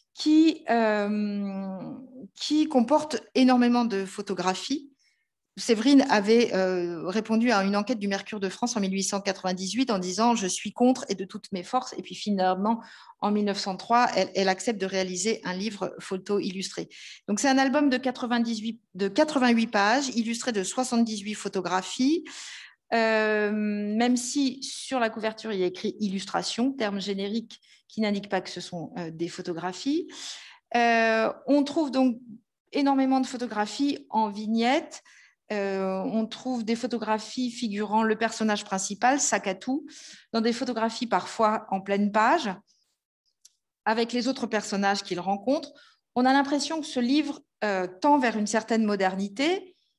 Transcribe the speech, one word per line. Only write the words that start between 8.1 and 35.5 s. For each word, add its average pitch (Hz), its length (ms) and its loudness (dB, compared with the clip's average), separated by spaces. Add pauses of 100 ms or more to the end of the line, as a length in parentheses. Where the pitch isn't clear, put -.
de 190 100 -2
France 233 280 -4
en 208 40 -2
mille 190 120 -2
huit 196 100 -2
cent 196 180 -2
quatre-vingt-dix-huit 190 720 -2
en 202 80 2
disant « 196 380 2
Je 190 100 -2
suis 196 260 -6
contre 247 360 2
et 208 80 -2
de 196 80 -6
toutes - 260 -14
mes 180 140 -6
forces ». 254 340 -4
Et 185 40 -8
puis 185 120 -12
finalement, 196 640 0 (400)
en 208 120 0
mille 208 120 0
neuf 202 140 0
cent 190 180 -6
trois, - 380 4
elle, 185 220 0
elle 190 120 2
accepte 190 320 -2
de 190 60 -4
réaliser 185 560 -2
un 180 120 -4
livre 202 440 -6
photo 196 400 -4
illustré. 185 500 -6 (380)
Donc 202 140 -2
c'est 277 80 2
un 262 100 4
album 277 320 4
de 254 60 2
quatre-vingt-dix-huit, 233 840 -2 (140)
de 196 140 -2
quatre-vingt-huit 247 580 4
pages, 233 440 2
illustré 233 420 -4
de 202 100 -2
soixante-dix-huit 220 720 -2
photographies, 190 880 -2 (720)
euh, 214 580 2
même 214 640 0
si 269 460 -2
sur - 380 -6
la 226 100 2
couverture, 220 420 -6
il 190 60 -4
y 180 60 2
a - 20 2
écrit « 180 340 -4
illustration », 196 800 -2
terme 202 220 -4
générique 202 600 -6 (280)
qui - 120 -8
n'indique 202 280 -2
pas 185 120 0
que 185 80 -10
ce 180 120 -10
sont, 175 360 -10
euh, 170 140 -8
des 165 180 -6
photographies. 180 800 -4 (720)
Euh, 226 560 4 (160)
on 285 160 6
trouve 285 260 0
donc 254 280 4 (540)
énormément 269 480 4
de 262 60 0
photographies 233 800 -2
en 220 200 0
vignettes. 226 760 0 (480)